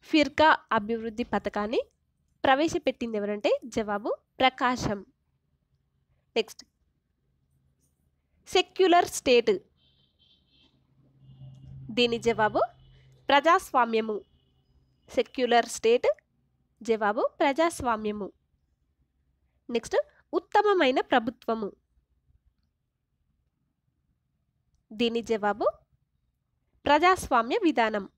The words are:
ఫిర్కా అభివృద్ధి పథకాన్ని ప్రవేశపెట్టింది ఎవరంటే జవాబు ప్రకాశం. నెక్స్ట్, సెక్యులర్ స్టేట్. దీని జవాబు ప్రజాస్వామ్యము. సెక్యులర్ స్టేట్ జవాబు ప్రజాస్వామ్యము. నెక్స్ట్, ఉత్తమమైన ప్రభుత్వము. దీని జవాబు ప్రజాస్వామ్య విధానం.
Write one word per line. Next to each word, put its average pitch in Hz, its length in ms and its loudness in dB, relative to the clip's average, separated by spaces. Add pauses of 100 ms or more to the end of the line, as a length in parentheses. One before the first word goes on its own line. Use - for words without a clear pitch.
(100)
ఫిర్కా 302 480 4 (140)
అభివృద్ధి 226 600 -4
పథకాన్ని 214 480 -4 (640)
ప్రవేశపెట్టింది 269 720 0
ఎవరంటే 208 340 -4 (140)
జవాబు 214 460 -6 (280)
ప్రకాశం. 247 680 -2 (1300)
నెక్స్ట్, - 280 -6 (1800)
సెక్యులర్ 370 640 2
స్టేట్. 240 440 2 (2500)
దీని 233 220 0
జవాబు 220 420 0 (680)
ప్రజాస్వామ్యము. 240 880 0 (1000)
సెక్యులర్ 240 520 0
స్టేట్ 240 420 2 (760)
జవాబు 214 400 0 (180)
ప్రజాస్వామ్యము. 240 920 -2 (1400)
నెక్స్ట్, 240 260 -2 (360)
ఉత్తమమైన 370 680 2
ప్రభుత్వము. 226 720 -4 (3250)
దీని 233 300 -2
జవాబు 208 440 -2 (1200)
ప్రజాస్వామ్య 294 760 2
విధానం. 220 560 0